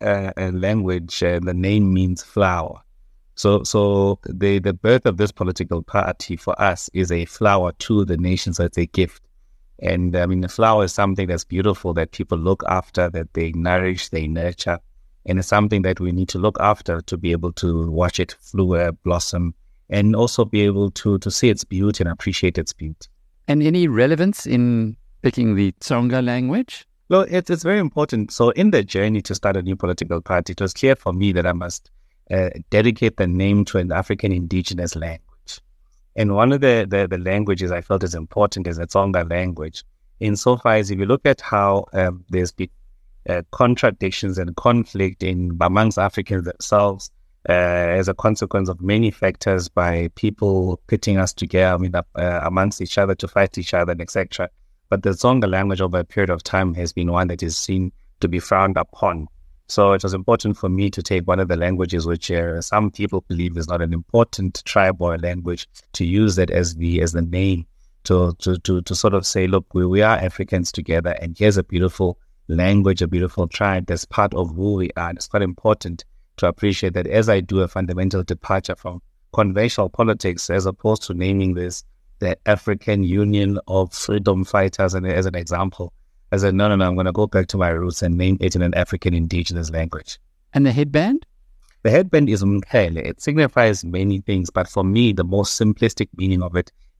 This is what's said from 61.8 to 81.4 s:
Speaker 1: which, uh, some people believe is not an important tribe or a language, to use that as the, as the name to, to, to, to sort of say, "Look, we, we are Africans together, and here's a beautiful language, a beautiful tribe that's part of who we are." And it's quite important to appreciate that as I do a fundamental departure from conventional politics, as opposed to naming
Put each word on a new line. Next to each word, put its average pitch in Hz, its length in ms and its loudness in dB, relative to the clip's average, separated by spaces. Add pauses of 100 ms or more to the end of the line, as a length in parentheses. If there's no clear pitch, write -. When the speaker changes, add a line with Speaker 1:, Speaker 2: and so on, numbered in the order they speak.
Speaker 1:
which, 85 260 -4
uh, 85 300 -2
some 104 300 0
people 98 380 -4
believe 85 280 -4
is 80 120 -4
not 87 120 -4
an 82 120 -2
important 95 720 0
tribe 92 360 2
or 87 140 0
a 82 40 -6
language, 87 500 -6 (240)
to - 120 -4
use 98 300 2
that 90 160 2
as 87 240 0
the, 85 260 0
as 82 120 0
the 85 100 0
name 87 420 0 (380)
to, 90 380 2
to, 90 180 0
to, 90 240 0
to 95 140 -6
sort 101 180 2
of 95 100 0
say, 92 220 0
"Look, 92 260 0
we, 90 140 2
we 95 160 4
are 110 140 4
Africans 92 560 -4
together, 85 500 -2
and 82 160 -10
here's 104 180 4
a 92 60 0
beautiful 90 560 0 (300)
language, 95 520 2
a 90 60 0
beautiful 87 400 -2
tribe 95 400 -2
that's - 180 -6
part - 300 0
of 85 220 -2
who 101 180 -2
we 92 220 -2
are." 85 140 -6
And 85 80 -12
it's - 100 -14
quite 101 140 0
important 90 640 -2 (340)
to 92 100 2
appreciate 95 460 -2
that 90 120 -2
as 107 220 2
I 101 100 4
do 95 220 0
a 90 80 0
fundamental 92 560 -2
departure 92 500 -4
from 87 260 -12 (320)
conventional 104 560 0
politics, 95 600 -2
as 92 160 0
opposed 107 380 -2
to 92 100 -8
naming 92 400 0